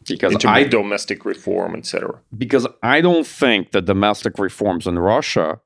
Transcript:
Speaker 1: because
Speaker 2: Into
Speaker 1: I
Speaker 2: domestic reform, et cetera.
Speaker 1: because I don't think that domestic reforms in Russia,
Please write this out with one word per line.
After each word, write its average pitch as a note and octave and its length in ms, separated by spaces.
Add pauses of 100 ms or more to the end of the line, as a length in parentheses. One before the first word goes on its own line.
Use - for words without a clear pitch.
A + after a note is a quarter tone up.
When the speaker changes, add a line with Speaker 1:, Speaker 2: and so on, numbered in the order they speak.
Speaker 1:
because F#2+ 260
Speaker 2:
Into A2 160
Speaker 1:
I B2 160
Speaker 2:
domestic G2+ 600
reform, F#2 520
et - 100
cetera. - 320 (180)
Speaker 1:
because B2 300 (160)
I C3 180
don't E3+ 260
think A2 440
that F#2+ 160
domestic G2+ 520
reforms F#2+ 480
in F2 120
Russia, F#2 680